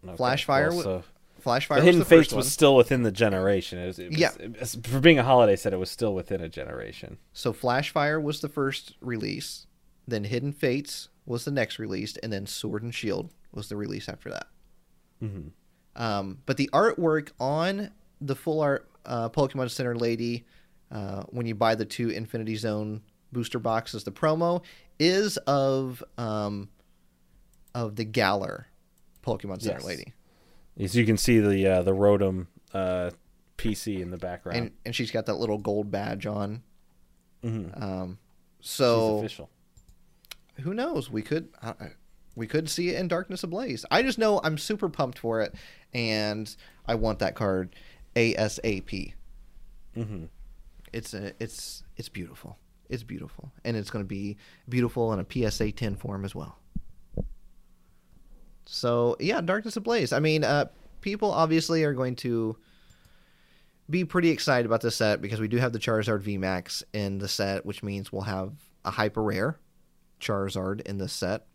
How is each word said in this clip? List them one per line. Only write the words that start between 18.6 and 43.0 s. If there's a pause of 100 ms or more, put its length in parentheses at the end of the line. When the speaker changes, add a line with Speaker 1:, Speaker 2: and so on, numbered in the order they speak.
Speaker 2:
art, (160)
uh,
Pokemon
Center
Lady, (460)
uh,
when
you
buy
the
two
Infinity
Zone (300)
booster
boxes,
the
promo (360)
is
of, (140)
um, (1080)
of
the
Galar (560)
Pokemon
Center
Speaker 1:
Yes.
Speaker 2:
Lady. (680)
Speaker 1:
As
you
can
see
the,
uh,
the
Rotom, (260)
uh, (480)
P
C
in
the
background.
Speaker 2:
And, (140)
and
she's
got
that
little
gold
badge
on. (840)
Speaker 1:
Mm-hmm.
Speaker 2:
Um, (420)
so
Speaker 1:
She's
official. (1120)
Speaker 2:
who
knows?
We
could, (140)
uh, (600)
we
could
see
it
in